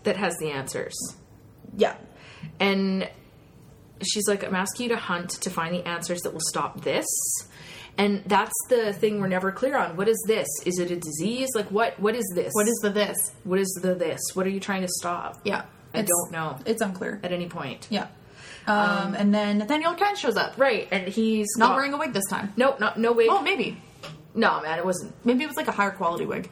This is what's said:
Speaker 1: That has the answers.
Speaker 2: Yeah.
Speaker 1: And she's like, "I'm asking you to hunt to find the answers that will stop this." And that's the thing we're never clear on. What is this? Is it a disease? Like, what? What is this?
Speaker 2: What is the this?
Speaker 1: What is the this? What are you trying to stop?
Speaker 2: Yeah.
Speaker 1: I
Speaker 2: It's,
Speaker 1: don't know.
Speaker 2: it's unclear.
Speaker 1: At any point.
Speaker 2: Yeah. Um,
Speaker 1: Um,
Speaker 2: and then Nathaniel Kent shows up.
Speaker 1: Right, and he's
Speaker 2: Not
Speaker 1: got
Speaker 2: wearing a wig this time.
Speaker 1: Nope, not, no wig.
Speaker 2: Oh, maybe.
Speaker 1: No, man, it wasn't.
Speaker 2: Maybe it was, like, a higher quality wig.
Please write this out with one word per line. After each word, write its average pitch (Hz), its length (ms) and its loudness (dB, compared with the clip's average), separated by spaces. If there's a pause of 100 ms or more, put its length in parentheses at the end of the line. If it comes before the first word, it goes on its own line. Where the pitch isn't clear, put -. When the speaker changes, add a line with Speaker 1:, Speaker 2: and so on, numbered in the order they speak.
Speaker 1:
That 202 120 0
has 180 220 -2
the 156 140 -4
answers. - 420 -6 (800)
Speaker 2:
Yeah. 208 200 2 (640)
Speaker 1:
And 190 500 2 (920)
she's 202 260 0
like, 202 160 0
"I'm 190 100 -2
asking 202 360 -2
you 233 60 2
to - 40 -8
hunt 180 300 -4 (120)
to 196 80 -4
find 170 240 -2
the 175 140 -4
answers 175 340 -4
that - 100 -4
will - 160 -8
stop - 340 -4
this." 202 240 0 (920)
And 202 280 2
that's 196 260 2 (160)
the 226 240 4
thing 208 300 2
we're 190 60 0
never 185 220 2
clear 269 280 0
on. 170 180 -2
What 196 100 0
is 220 200 2
this? 208 200 2 (200)
Is 180 120 0
it 175 120 0
a 175 60 -2
disease? 175 580 -2
Like, 208 160 -2
what? 208 280 0
What 214 160 2
is 226 200 -2
this? 175 180 0
Speaker 2:
What 208 160 4
is 233 140 2
the 208 80 2
this? 202 260 2 (280)
Speaker 1:
What 185 140 2
is 190 220 0
the 180 140 2
this? 160 260 -2 (140)
What 185 120 0
are 196 40 0
you 196 100 -2
trying 190 220 -2
to 180 60 -2
stop? - 560 -6
Speaker 2:
Yeah. 196 180 -2 (320)
Speaker 1:
I 220 60 0
Speaker 2:
It's, 190 100 0
Speaker 1:
don't 175 220 2
know. 156 340 -4
Speaker 2:
it's 226 160 0
unclear. 196 400 -4
Speaker 1:
At 180 100 -4
any 175 160 -4
point. 156 400 -10
Speaker 2:
Yeah. 202 200 -2 (580)
Um, 208 100 4 (320)
Speaker 1:
Um, 196 60 -2
Speaker 2:
and 202 200 4
then 208 240 2
Nathaniel 311 360 2
Kent 392 240 2
shows 233 180 2
up. 180 220 0
Speaker 1:
Right, 247 320 4
and 185 180 -2
he's 220 480 2
Speaker 2:
Not 233 120 8
Speaker 1:
got 262 80 4
Speaker 2:
wearing 277 180 0
a - 20 -4
wig 302 160 -4
this 196 160 0
time. 202 280 -4
Speaker 1:
Nope, 269 240 4
not, 208 180 0
no 233 140 4
wig. 226 180 6
Speaker 2:
Oh, 294 100 6
maybe. 294 400 0 (540)
Speaker 1:
No, 165 260 4
man, 156 180 -2
it 170 60 -2
wasn't. 185 300 -2 (100)
Speaker 2:
Maybe 254 200 4
it - 20 -4
was, 285 100 -8
like, 311 120 -2
a 214 40 -2
higher 202 200 2
quality 170 340 -2
wig. - 260 -6